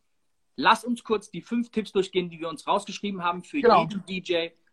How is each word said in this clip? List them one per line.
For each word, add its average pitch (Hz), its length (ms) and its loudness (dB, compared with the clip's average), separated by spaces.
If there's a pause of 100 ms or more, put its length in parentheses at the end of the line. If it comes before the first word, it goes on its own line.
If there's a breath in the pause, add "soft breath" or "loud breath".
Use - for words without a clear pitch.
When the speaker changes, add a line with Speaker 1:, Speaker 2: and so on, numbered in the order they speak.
(580)
Speaker 1:
Lass 190 260 2
uns 240 200 -4
kurz 214 280 -2
die 170 100 -10
fünf 233 300 -4
Tipps 208 200 -4
durchgehen, 185 380 0
die 165 100 -16
wir 165 100 -6
uns - 180 -12
rausgeschrieben 196 560 -2
haben 175 200 -2
für 294 180 -4
Speaker 2:
Genau. 226 180 8
Speaker 1:
jeden 180 260 -2
D 190 140 -6
J, 170 320 -2 (220)